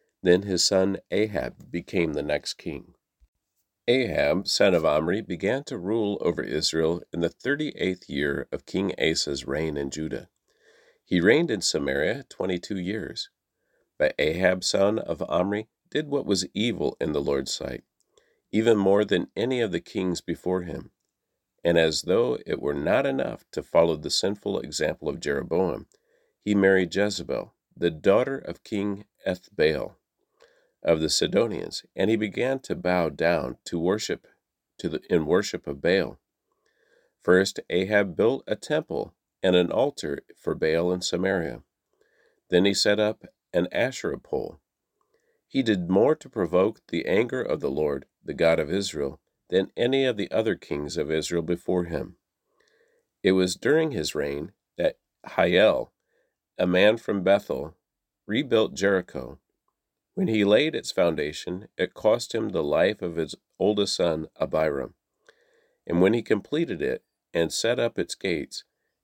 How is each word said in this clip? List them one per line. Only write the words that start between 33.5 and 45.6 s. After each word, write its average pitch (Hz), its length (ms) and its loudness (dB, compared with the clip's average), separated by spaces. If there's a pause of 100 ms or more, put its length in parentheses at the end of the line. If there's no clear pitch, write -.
to 87 120 -6
worship 92 480 -2 (540)
to 85 100 -6
the, 76 200 -6
in 82 180 2
worship 92 400 -2
of 69 140 -10
Baal. 85 380 0 (1000)
First, 92 380 4 (100)
Ahab 95 460 2
built 117 320 2
a 110 80 -2
temple - 580 -4 (300)
and 92 120 4
an 87 160 4
altar 90 520 -2 (120)
for - 200 -4
Baal 82 360 0
in 90 100 -2
Samaria. 87 600 -2 (880)
Then 90 160 6
he 98 80 4
set 104 260 2
up 107 260 -2 (280)
an 87 180 2
Asherah 98 460 -2
pole. - 420 -6 (880)
He 135 140 -2